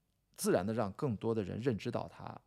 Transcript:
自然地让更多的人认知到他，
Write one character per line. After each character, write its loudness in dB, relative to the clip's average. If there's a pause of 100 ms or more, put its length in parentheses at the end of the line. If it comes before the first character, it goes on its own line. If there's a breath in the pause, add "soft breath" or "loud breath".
(360)
自 2
然 6
地 0
让 0
更 0
多 0
的 2
人 -2
认 2
知 -4
到 -4
他， -12